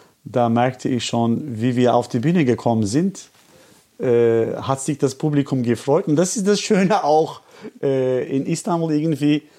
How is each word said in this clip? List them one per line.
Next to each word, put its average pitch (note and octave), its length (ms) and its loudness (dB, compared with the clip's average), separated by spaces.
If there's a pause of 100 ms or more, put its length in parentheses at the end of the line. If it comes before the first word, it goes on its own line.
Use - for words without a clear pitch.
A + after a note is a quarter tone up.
(240)
da A#2 260 0
merkte A#2+ 400 0
ich B2 160 -2
schon, A#2 560 -2
wie B2 140 0
wir A#2+ 180 4
auf A#2+ 140 2
die B2 120 -4
Bühne D#3 260 2
gekommen A2+ 400 0
sind, G#2 400 -2 (720)
äh, A#2 560 2
hat - 260 -4
sich D3 160 -4
das C3+ 180 -2
Publikum C#3+ 480 -2
gefreut. C3+ 440 0
Und D3+ 80 2
das F3+ 220 0
ist G3 100 -2
das G3+ 140 2
Schöne F#3+ 420 2
auch, D3+ 380 0 (420)
äh, B2+ 420 0 (100)
in C3+ 100 -2
Istanbul E3 480 -2
irgendwie, D3 500 0 (160)